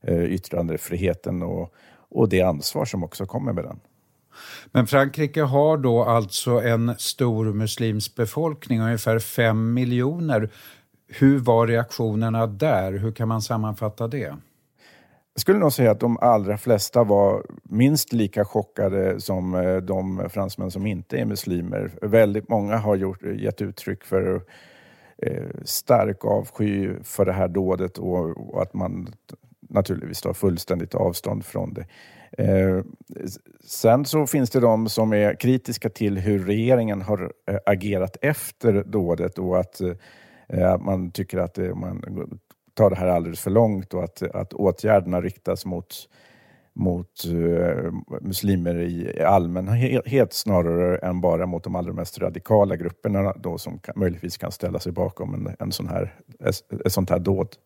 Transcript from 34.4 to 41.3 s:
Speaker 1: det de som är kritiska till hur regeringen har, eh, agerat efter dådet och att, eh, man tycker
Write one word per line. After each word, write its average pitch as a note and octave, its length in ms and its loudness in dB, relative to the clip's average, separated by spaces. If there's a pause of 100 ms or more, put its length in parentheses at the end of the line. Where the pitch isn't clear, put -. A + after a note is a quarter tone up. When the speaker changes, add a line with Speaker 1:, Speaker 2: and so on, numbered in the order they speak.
Speaker 1:
det C3+ 100 2
de A2+ 300 4
som A2 240 2
är G#2 220 2
kritiska A#2+ 540 0
till G2+ 280 -2
hur G2 280 0
regeringen A2 560 2
har, F#2+ 300 -4 (200)
eh, G2+ 140 -2
agerat G2 560 0
efter A#2 640 0
dådet F2+ 560 -2
och F#2 200 2
att, - 220 -4 (640)
eh, F#2 320 2
man F2+ 320 -2
tycker F#2 260 -6